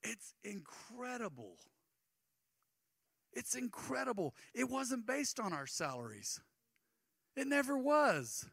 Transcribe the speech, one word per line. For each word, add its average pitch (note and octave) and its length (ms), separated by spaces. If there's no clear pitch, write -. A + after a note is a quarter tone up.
It's A3 400
incredible. G3+ 1120
It's - 220
incredible. B3 800
It B3 160
wasn't B3+ 360
based C4 340
on G3+ 140
our C#3 140
salaries. A#2+ 720
It C4+ 120
never C#4 300
was. C4 760